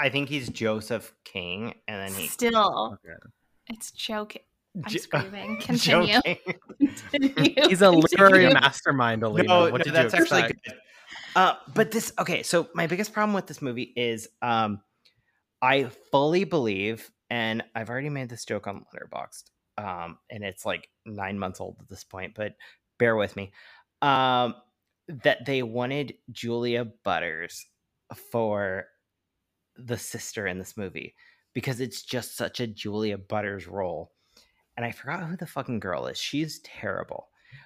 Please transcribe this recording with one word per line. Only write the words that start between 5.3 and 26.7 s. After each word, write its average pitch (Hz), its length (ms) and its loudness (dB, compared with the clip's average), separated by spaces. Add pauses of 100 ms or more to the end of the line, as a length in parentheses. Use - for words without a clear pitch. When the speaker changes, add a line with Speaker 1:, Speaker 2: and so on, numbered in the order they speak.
Speaker 1:
<laughs> - 60 -12 (100)
Joe 170 240 4
Speaker 2:
Continue. 208 220 4
Speaker 1:
King. 170 160 -2 (420)
Speaker 2:
<laughs> 277 160 2 (160)
Continue. 269 560 4
Speaker 3:
He's 185 140 6
a 190 100 12
literary 185 540 10
Speaker 2:
Continue. - 80 10
Speaker 3:
mastermind, 131 680 2
Alina. 113 240 2
Speaker 1:
No, 180 140 8 (100)
Speaker 3:
What 127 80 0
Speaker 1:
no, 165 60 2
Speaker 3:
did 151 100 -4
Speaker 1:
that's 160 180 4
Speaker 3:
you 170 100 6
Speaker 1:
actually 143 180 4
Speaker 3:
expect? 117 240 -2
Speaker 1:
good. 113 100 -12 (640)
Uh, 185 180 6 (180)
but 220 200 2
this, 220 260 -2
okay, 175 240 -2
so 170 320 0
my 170 140 0
biggest 180 240 -4
problem 214 200 0
with 190 140 -2
this - 160 -14
movie 123 320 -6
is, 117 340 -2 (140)
um, 113 380 0 (800)
I 135 220 4 (260)
fully 156 320 4
believe, 113 640 -2 (220)
and 113 320 -2 (140)
I've 113 140 -8
already 135 180 -6
made 135 200 -6
this 117 160 -14
joke 104 220 -6
on 98 260 -10
Letterboxd, - 520 -14 (340)
um, 90 400 -8 (120)
and 107 120 -12
it's, 98 240 -8
like, 90 220 -6 (160)
nine 101 340 -8
months 95 220 -6
old 92 180 -12
at - 80 -20
this - 160 -20
point, 92 320 -14
but 107 200 -8 (440)
bear 117 160 4
with 101 220 -2
me, 98 160 -12 (500)
um, 127 540 2 (520)
that 139 380 0
they 135 160 0
wanted 123 520 -4 (180)
Julia 117 520 -2